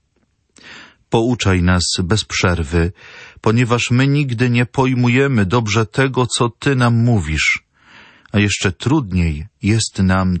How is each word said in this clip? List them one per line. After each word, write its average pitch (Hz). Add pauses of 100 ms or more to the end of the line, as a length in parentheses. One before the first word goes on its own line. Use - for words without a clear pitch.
(1120)
Pouczaj 113
nas 90 (180)
bez 87
przerwy, 85 (480)
ponieważ 117
my 127
nigdy 131
nie 120
pojmujemy 127
dobrze 110
tego, 127
co 117
Ty 139
nam 120
mówisz, 107 (640)
a 104
jeszcze 101
trudniej 90 (160)
jest 110
nam 92